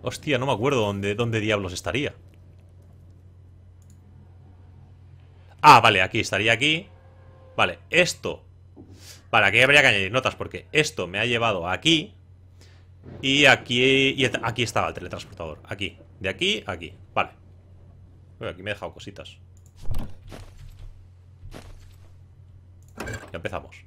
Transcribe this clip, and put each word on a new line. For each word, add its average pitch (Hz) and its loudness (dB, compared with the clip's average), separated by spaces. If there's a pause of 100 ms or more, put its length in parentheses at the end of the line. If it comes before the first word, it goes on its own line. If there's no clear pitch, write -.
Hostia, 127 -4
no 123 -4
me 139 -2
acuerdo 120 0
dónde, 101 -2
dónde 113 -2
diablos 104 -2
estaría. 98 -6 (3500)
Ah, 139 10
vale, 107 6
aquí, 101 0
estaría 104 0
aquí. 147 0 (680)
Vale, 95 -2 (100)
esto. 165 -2 (880)
Vale, 107 4
aquí 104 4
habría 139 8
que 135 6
añadir 98 0
notas 123 -2
porque - -12
esto 147 -2
me 95 -6
ha 113 -2
llevado 113 -2
aquí. 151 -2 (1040)
Y 139 4
aquí, 135 4
y 135 0
et-, 120 -4
aquí 117 -4
estaba 98 -4
el 82 -10
teletransportador. 87 -12
Aquí, 98 -12 (220)
de 92 -6
aquí 185 -4
a 98 -8
aquí. 82 -14 (200)
Vale. - -2 (1120)
Uy, 113 -10
aquí 85 -14
me 104 -10
he - -6
dejado 87 -12
cositas. - -20 (3500)
Ya - -14
empezamos. - -12